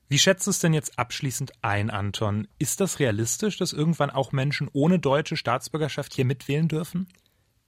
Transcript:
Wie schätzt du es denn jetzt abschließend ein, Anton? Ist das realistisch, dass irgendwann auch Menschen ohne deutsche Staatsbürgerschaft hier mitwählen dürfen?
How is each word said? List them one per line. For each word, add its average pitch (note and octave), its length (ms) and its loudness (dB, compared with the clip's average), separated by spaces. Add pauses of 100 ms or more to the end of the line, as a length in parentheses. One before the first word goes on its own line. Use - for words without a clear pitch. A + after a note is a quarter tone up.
Wie C#3 80 2
schätzt F#3 300 4
du G3+ 40 -2
es - 80 0
denn E3 140 4
jetzt - 240 -2
abschließend B2+ 540 -4 (100)
ein, G#2 300 0
Anton? G#2 560 -2 (100)
Ist - 240 -2
das - 180 0
realistisch, A#2 600 0
dass F3 140 -2
irgendwann D3+ 360 2
auch C3+ 220 -2
Menschen C#3 420 -2
ohne E3 240 4
deutsche D3 400 0
Staatsbürgerschaft C3+ 760 -4
hier C3 120 2
mitwählen C#3 420 0
dürfen? E3+ 420 -4 (580)